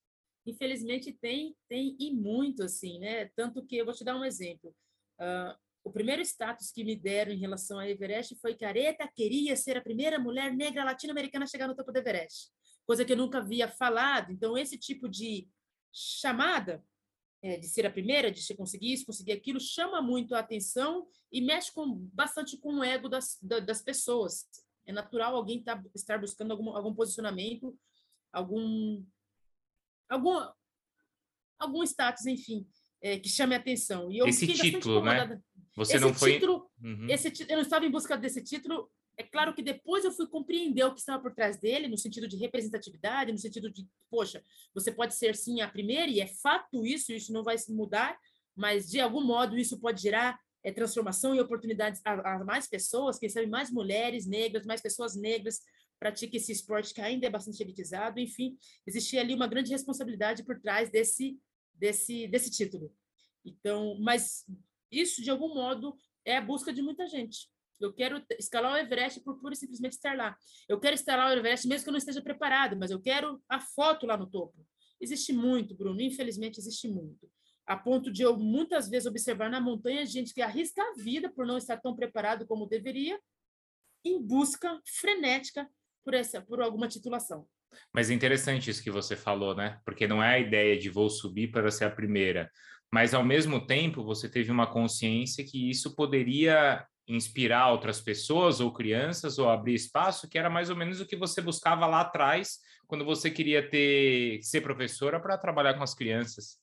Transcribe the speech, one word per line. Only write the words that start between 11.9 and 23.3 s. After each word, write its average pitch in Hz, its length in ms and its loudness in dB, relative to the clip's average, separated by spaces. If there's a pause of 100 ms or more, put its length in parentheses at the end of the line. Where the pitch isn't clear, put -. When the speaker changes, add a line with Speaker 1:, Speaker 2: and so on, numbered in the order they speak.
Speaker 1:
do 247 60 -4
Everest, 190 520 -4 (360)
coisa 233 180 4
que 247 80 0
eu 240 60 6
nunca 254 220 0
havia 233 280 0
falado. 233 640 0
Então, 220 260 -2
esse 277 200 -4
tipo 269 320 -8
de 196 380 -6 (440)
chamada, 254 920 -2 (600)
é, 185 140 -4
de 165 100 -14
ser 208 180 0
a 196 60 -2
primeira, 226 400 2
de - 100 -12
você - 140 -8
conseguir 196 380 -4
isso, 262 120 -4
conseguir 208 260 -6
aquilo, 254 280 -4
chama 349 420 -2
muito 247 340 0
a 226 40 2
atenção 254 680 -2 (240)
e 254 100 -2
mexe 302 320 0
com, 285 220 -4 (180)
bastante 294 440 -2
com 294 180 -4
o 277 80 0
ego 254 260 -2
das, 254 320 -4